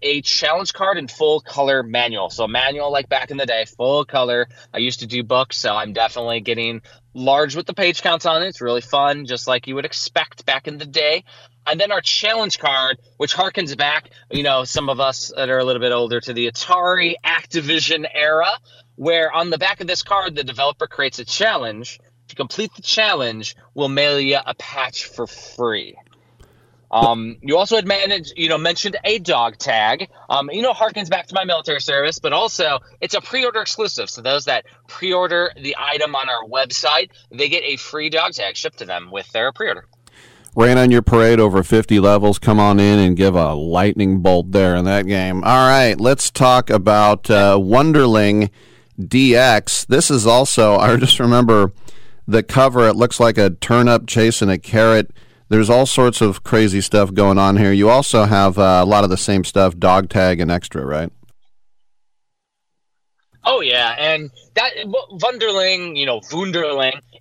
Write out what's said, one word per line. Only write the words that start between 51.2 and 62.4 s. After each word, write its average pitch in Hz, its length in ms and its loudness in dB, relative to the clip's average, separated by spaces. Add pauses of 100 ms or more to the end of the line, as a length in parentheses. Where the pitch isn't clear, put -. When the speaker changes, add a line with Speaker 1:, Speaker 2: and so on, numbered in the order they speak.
Speaker 2:
remember 117 520 4 (540)
the 107 160 2
cover. 127 460 4
It 104 60 4
looks 117 260 0
like 113 160 4
a 101 140 4
turnip 120 560 2
chasing 113 420 2
a 92 80 2
carrot. 113 540 2 (380)
There's 107 220 4
all 127 160 6
sorts 123 360 2
of 101 200 0
crazy 107 380 2
stuff 98 340 2
going 98 240 4
on 98 200 4
here. 101 120 4
You 101 180 4
also 120 360 4
have, 98 340 2
uh, 92 240 4
a 92 40 2
lot 101 180 4
of 95 60 2
the 92 60 0
same 95 280 -2
stuff, 92 340 0
dog 95 300 2
tag 92 320 0
and 85 100 -2
extra, 85 340 -6
right? 76 280 -6 (2250)